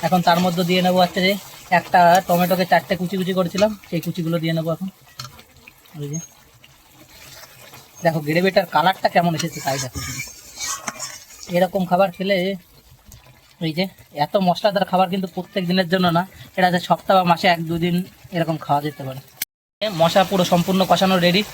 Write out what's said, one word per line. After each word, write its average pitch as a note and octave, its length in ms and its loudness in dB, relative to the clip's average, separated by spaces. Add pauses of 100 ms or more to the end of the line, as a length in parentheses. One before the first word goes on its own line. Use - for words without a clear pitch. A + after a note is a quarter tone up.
এখন F3+ 220 2
তার E3+ 160 4
মধ্যে F3+ 260 0
দিয়ে F#3 160 2
নেবো F#3 180 2
হচ্ছে F#3 220 -2
যে G3 60 2 (460)
একটা F3+ 220 2 (280)
টমেটোকে F3+ 440 2
চারটে E3+ 280 0
কুচি F3+ 180 -6
কুচি F#3 200 -2
করেছিলাম, F#3+ 320 0 (180)
সেই E3+ 160 -4
কুচিগুলো E3 380 -4
দিয়ে E3 140 -2
নেবো D#3+ 180 -4
এখন। F#3+ 140 -8 (1120)
ওই D3 120 -8
যে D#3+ 60 -6 (1900)
দেখো D#3+ 240 0
গ্রেভিটার F3+ 460 0
কালারটা F#3 400 2
কেমন F3 240 2
এসেছে, D#3 260 -6
তাই C#3 200 -2
দেখো। B2+ 140 -10 (1600)
এরকম F#3 340 0
খাবার F#3 260 2
খেলে, F#3+ 200 -2 (1200)
এই D#3+ 180 -4
যে F#3 60 -2 (400)
এত - 100 -10 (120)
মশলাদার F#3+ 440 0
খাবার F#3 220 2
কিন্তু G3 220 -4
প্রত্যেক F#3 360 -6
দিনের F#3 220 0
জন্য F#3 140 2 (120)
না, F3+ 40 0 (340)
এটা F#3 100 2
হচ্ছে F3 220 2
সপ্তাহ F#3 280 2
বা F#3 60 6 (100)
মাসে E3 220 2
এক E3 60 -4 (100)
দুদিন E3+ 260 0 (400)
এরকম D#3+ 280 -2
খাওয়া C#3+ 220 0
যেতে D3 200 -8
পারে। C3 140 -10 (800)
মশলা E3+ 300 4
পুরো F#3 220 2
সম্পূর্ণ F#3 280 2 (100)
কষানো F#3+ 340 4
রেডি। F3+ 180 4 (120)